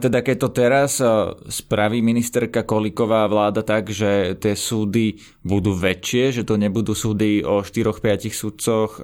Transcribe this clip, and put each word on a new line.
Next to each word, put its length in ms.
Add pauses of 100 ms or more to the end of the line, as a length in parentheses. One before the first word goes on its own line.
teda 240
keď 160
to 80
teraz, 480
e, 80 (420)
spraví 540
ministerka 640
Kolíková 580
a 80
vláda 300
tak, 320
že 480
tie 160
súdy 640 (240)
budú 320
väčšie, 640
že 20
to 140
nebudú 400
súdy 480
o 160
štyroch, 400
piatich 320
sudcoch, 720